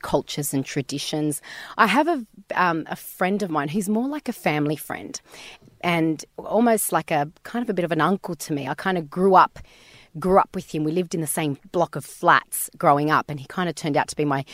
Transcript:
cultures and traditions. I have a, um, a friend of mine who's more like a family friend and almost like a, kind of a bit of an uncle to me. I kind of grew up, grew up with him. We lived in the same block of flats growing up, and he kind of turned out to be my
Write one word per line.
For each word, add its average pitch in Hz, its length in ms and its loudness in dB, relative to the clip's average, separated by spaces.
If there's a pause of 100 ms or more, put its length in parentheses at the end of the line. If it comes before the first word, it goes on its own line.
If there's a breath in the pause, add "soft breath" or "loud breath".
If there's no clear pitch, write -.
cultures - 540 -2
and 135 100 0
traditions. 147 800 -4 (340 loud breath)
I 220 100 6
have 269 220 2
a, 277 180 -2 (280)
um, 170 340 0
a 175 80 -8
friend 190 460 -4
of 190 80 -4
mine 147 180 0
who's 185 200 -2
more 226 200 0
like 294 200 -8
a 240 40 -4
family 151 440 -2
friend - 440 -12 (640 loud breath)
and 165 420 0 (140)
almost 226 540 2
like 165 180 0
a, 151 200 0 (120)
kind 240 200 -6
of 240 60 -4
a 208 60 -2
bit 175 100 0
of 170 80 -4
an 160 80 2
uncle 180 340 0
to - 200 -8
me. 139 120 -4
I 139 80 -4
kind 190 220 -2
of 156 140 -6
grew 190 240 4
up, 165 240 8 (600 soft breath)
grew 185 200 4
up - 160 2
with - 200 -8
him. 151 100 -2
We 156 80 0
lived 175 220 -2
in 170 60 -2
the 156 60 -2
same 147 320 -2 (140)
block 165 240 0
of 143 80 -6
flats - 760 2
growing 147 320 4
up, 139 180 2
and 147 120 -8
he 135 60 -16
kind 180 220 -4
of 160 60 -4
turned 151 220 -4
out 147 120 2
to - 80 -12
be 151 80 0
my 139 300 0